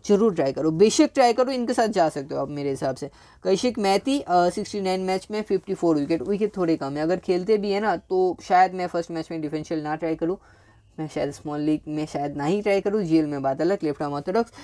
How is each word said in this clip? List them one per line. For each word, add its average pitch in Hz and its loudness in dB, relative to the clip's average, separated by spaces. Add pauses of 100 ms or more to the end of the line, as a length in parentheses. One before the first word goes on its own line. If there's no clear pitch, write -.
जरूर 196 4
ट्राई 135 0
करो, 151 0
बेशक 214 4
ट्राई 240 4
करो, 247 2
इनके 247 -2
साथ 233 2
जा 170 2
सकते 143 -8
हो 139 -4
आप 139 -6
मेरे 143 -4
हिसाब 135 -4
से। 147 -10 (360)
कौशिक 208 0
मैती, 202 2
अ, 175 4
सिक्सटी 202 -6
नाइन 190 -2
मैच 185 -2
में 214 -4
फिफ्टी 196 -2
फ़ोर 165 2
विकेट, 151 0
विकेट 202 -2
थोड़े 165 2
कम 143 -6
है, 147 -4
अगर 175 0
खेलते 185 0
भी 202 -2
है 196 0
ना, 208 0
तो 185 0
शायद 185 4
मैं 180 -4
फर्स्ट 170 -4
मैच 160 -6
में 165 -6
डिफरेंशियल 151 -4
ना 151 -4
ट्राई 160 -2
करूँ, 165 -2 (640)
मैं 156 -6
शायद 143 -4
स्मॉल 147 -8
लीग 151 0
में 151 -4
शायद 143 -6
ना 143 -4
ही 196 0
ट्राई 196 2
करूँ। 208 0
जीएल 160 4
में 147 -6
बात 135 -2
अलग, 185 2
लेफ्ट 147 -4
आर्म 147 -4
ऑर्थोडॉक्स। 185 -2 (120)